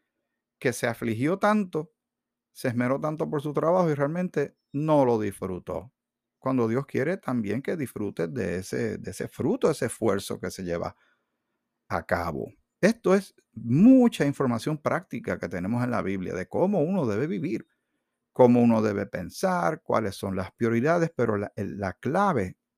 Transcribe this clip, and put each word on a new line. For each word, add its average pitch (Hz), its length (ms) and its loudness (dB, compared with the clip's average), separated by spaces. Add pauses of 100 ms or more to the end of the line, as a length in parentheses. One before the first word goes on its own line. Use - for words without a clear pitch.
(600)
que 127 120 0
se - 140 -4
afligió 120 540 -2
tanto, 202 520 0 (600)
se - 160 -6
esmeró 123 320 0
tanto 156 280 -4
por 151 140 -4
su 147 100 -6
trabajo 165 380 2
y 147 40 2
realmente 147 640 -2 (140)
no 151 340 4
lo 120 140 4
disfrutó. 95 760 -6 (460)
Cuando 127 300 0
Dios 127 180 -2
quiere 151 300 -2
también 120 460 -4
que 196 140 -4
disfrutes 151 560 -6
de 92 260 -4
ese, 110 380 -4
de - 140 -10
ese - 160 -8
fruto, 214 420 -2
ese 143 180 -2
esfuerzo 101 520 -2
que 92 140 -8
se 95 100 -12
lleva 87 320 -4 (920)
a 87 180 -4
cabo. 85 460 -4 (280)
Esto 185 340 4
es 196 200 -2 (180)
mucha 190 720 6
información 143 540 0
práctica 127 600 -4
que 90 120 -6
tenemos 98 340 -2
en 123 60 -2
la 107 100 -2
Biblia 92 320 -4
de 90 160 -6
cómo 185 320 0
uno 165 260 0
debe 110 200 0
vivir, 165 420 -6 (640)
cómo 123 300 8
uno 117 180 6
debe 104 240 0
pensar, 165 800 -4
cuáles 110 320 -2
son 98 200 -6
las 95 180 -6
prioridades, 139 640 0
pero 117 220 0
la, 101 200 -4
el, 98 220 -8
la 98 140 -4
clave, 147 640 -2 (220)